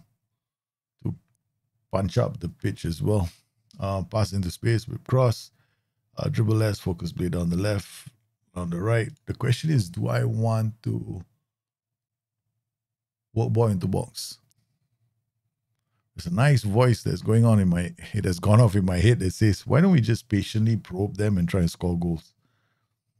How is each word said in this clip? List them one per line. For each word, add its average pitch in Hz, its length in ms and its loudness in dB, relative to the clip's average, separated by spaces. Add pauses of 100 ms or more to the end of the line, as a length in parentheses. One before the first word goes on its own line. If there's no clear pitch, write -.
(1040)
to - 120 -6 (760)
punch 95 260 -4
up 117 240 0
the 87 80 -8
pitch - 360 -8
as 85 180 -6
well. 101 260 0 (520)
Uh, 98 240 -4
pass 107 280 -2
into 95 180 -4
space, 117 380 -2
whip - 180 -12
cross, 127 440 0 (640)
uh, - 120 -4
dribble 110 280 0
left, 107 240 0
focus 87 320 -6
play 90 160 -4
down 87 220 -2
the 85 60 -2
left, 101 520 -4 (460)
on 87 160 -6
the 85 100 -6
right. 113 300 0 (160)
The - 80 -6
question 123 360 -2
is, 110 200 0
do 110 180 -6
I 120 160 -2
want 110 600 -2
to 110 380 -6 (2000)
work 117 180 0
ball 113 160 2
into 95 180 -2
box? - 520 -6 (1800)
There's - 100 -12
a 87 80 -6
nice 131 280 4
voice 110 420 2
that's 98 180 -4
going 113 220 4
on 110 160 6
in 92 80 4
my, 87 240 0 (200)
it 104 120 -2
has 92 160 -2
gone 107 200 6
off 107 140 6
in 101 100 2
my 90 140 0
head 107 220 4
that 92 120 -2
says, 107 320 2
"Why 127 160 2
don't 190 120 4
we 156 80 6
just 110 280 0
patiently 107 480 0
probe 98 400 -6
them 104 220 0
and 85 100 2
try 95 120 0
and 85 100 2
score 87 260 -2
goals?" 85 360 -4 (880)